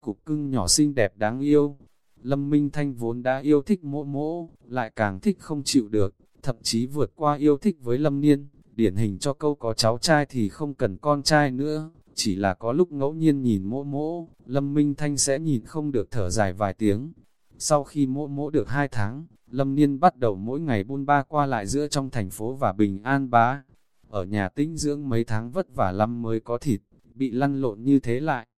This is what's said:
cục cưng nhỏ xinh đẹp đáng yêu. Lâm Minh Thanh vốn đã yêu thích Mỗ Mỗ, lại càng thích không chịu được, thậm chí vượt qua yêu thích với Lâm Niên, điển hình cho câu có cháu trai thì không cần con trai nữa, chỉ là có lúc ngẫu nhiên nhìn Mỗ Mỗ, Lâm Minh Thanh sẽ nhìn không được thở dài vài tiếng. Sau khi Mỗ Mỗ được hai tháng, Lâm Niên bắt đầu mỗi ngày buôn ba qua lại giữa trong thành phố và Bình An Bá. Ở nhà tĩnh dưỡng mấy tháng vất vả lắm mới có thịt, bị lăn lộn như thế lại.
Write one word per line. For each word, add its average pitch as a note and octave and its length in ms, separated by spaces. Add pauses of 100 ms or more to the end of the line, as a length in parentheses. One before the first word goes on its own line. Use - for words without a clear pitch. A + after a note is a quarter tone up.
cục - 240
cưng D3+ 240
nhỏ A#2 180
xinh D3 280
đẹp G#2 220
đáng A2 220
yêu. D3 380 (460)
Lâm C#3 260
Minh D3 200
Thanh C#3+ 240
vốn A#2+ 300
đã C3 160
yêu C#3+ 220
thích F3+ 220
Mỗ C#3+ 200
Mỗ, D3+ 460 (180)
lại A#2 280
càng G2+ 240
thích G3 200
không D3+ 260
chịu A2+ 240
được, G#2 260 (280)
thậm C3 180
chí A#2 260
vượt C3+ 280
qua D3 200
yêu C#3+ 220
thích F3 240
với B2 160
Lâm C#3+ 240
Niên, C#3+ 260 (280)
điển G#2 200
hình G2+ 240
cho C#3 140
câu D3 220
có A2+ 180
cháu A2+ 240
trai D3 280
thì A2 240
không D3 240
cần G2 240
con D3 260
trai D3 280
nữa, D3+ 400 (240)
chỉ G2 200
là G2 180
có A2+ 180
lúc F3 200
ngẫu C#3+ 220
nhiên D#3+ 280
nhìn A2 220
Mỗ A#2+ 200
Mỗ, D3+ 440 (180)
Lâm C#3 280
Minh D3 220
Thanh D3 220
sẽ C3+ 220
nhìn D3 260
không D3+ 260
được A2+ 200
thở G2 180
dài G2 240
vài G2 200
tiếng. A2 400 (440)
Sau D3 260
khi C#3 240
Mỗ C#3+ 200
Mỗ C#3+ 220
được C#3 200
hai C#3 180
tháng, A#2 380 (260)
Lâm C3+ 240
Niên C#3+ 240
bắt F3+ 180
đầu A#2 180
mỗi A2+ 240
ngày B2+ 240
buôn C#3 220
ba C#3+ 180
qua D3+ 220
lại A2+ 220
giữa C#3 200
trong C3+ 220
thành G#2 200
phố A2 240
và C3 200
Bình G2+ 300
An C3+ 260
Bá. A#2+ 340 (460)
Ở G2+ 140
nhà G2 260
tĩnh D#3 280
dưỡng D3 320
mấy A#2 140
tháng A2+ 280
vất D3 240
vả G2+ 160
lắm A2+ 300
mới A2+ 180
có A#2 180
thịt, G#2+ 240 (340)
bị B2+ 160
lăn C3+ 300
lộn A2+ 220
như C#3 160
thế B2 200
lại. C3+ 280 (100)